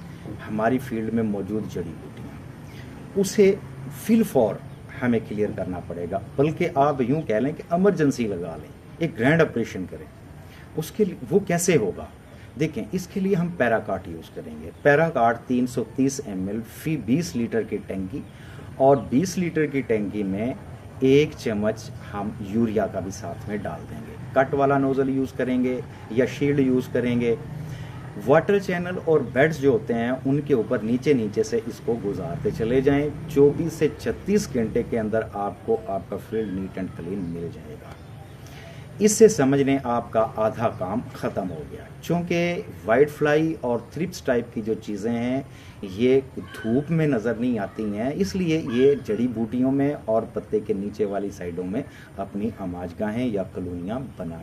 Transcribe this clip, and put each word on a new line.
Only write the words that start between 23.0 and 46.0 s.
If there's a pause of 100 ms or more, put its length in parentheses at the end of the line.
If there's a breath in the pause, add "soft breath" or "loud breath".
भी
साथ
में
डाल
देंगे। (160)
Cut
वाला
nozzle
यूज़
करेंगे (300 loud breath)
या
shield
use
करेंगे। (880 loud breath)
Water
channel
और
beds
जो
होते
हैं, (140)
उनके
ऊपर
नीचे
नीचे
से
इसको
गुजारते
चले
जाएं।
चौबीस
से (120)
छत्तीस
घंटे
के
अंदर
आपको
आपका
field
neat
एंड
क्लीन
मिल
जाएगा। (1040 loud breath)
इससे
समझ
लें
आपका
आधा
काम (120)
ख़त्म
हो (100)
गया। (160)
चूँकि (200)
white
fly (120)
और
thrips
type
की
जो
चीज़ें
हैं, (400 loud breath)
ये (160)